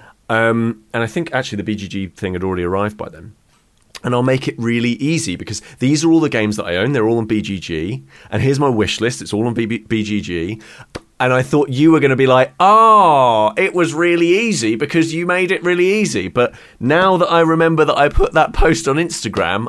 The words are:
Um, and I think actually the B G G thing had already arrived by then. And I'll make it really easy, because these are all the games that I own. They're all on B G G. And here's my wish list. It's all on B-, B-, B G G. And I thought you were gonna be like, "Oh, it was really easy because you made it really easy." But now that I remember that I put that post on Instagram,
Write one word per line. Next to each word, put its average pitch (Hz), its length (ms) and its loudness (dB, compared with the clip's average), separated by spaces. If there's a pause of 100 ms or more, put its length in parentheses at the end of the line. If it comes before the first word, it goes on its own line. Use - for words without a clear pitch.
(300)
Um, 113 540 0 (100)
and 117 100 -2
I 113 40 -4
think 165 260 -6
actually 127 240 -4
the 101 60 -6
B 104 120 -4
G 101 140 -10
G 95 180 -8
thing 92 260 -8
had 90 100 -6
already 92 200 -4
arrived 101 340 -2
by - 120 -12
then. 87 260 -20 (640)
And 123 140 -2
I'll 123 80 0
make 131 240 0
it 139 100 -8
really 117 340 -2
easy, 123 440 -4
because - 260 -12 (180)
these 143 260 0
are 165 40 4
all 160 120 6
the 151 80 0
games 107 260 -2
that 107 80 -6
I 87 140 -4
own. 120 160 0
They're 113 140 0
all 117 100 2
on 113 80 -2
B 107 160 -2
G 98 180 -6
G. 87 440 -6 (280)
And 104 100 -2
here's 135 180 2
my 143 100 2
wish 107 320 0
list. 120 200 -4
It's 95 120 -10
all 107 120 -2
on 120 80 -2
B-, 117 120 -2
B-, 113 140 -6
B 110 240 -4
G 104 180 -4
G. 87 400 -8 (580)
And 127 140 0
I 127 80 2
thought 139 260 0
you 143 240 4
were 160 80 6
gonna 135 160 2
be 131 120 2
like, 127 340 4
"Oh, 170 960 4
it 185 160 -2
was 170 200 0
really 170 340 0
easy 175 500 0
because 151 360 -2
you 170 120 -4
made 180 260 -2
it 185 120 -4
really 175 220 0 (100)
easy." 127 340 -2
But 120 240 0 (260)
now 180 380 2
that - 120 2
I 170 120 4
remember 160 420 2
that 156 140 0
I 147 100 4
put 190 280 2
that 156 180 2
post - 340 2
on 139 80 0
Instagram, 104 720 -4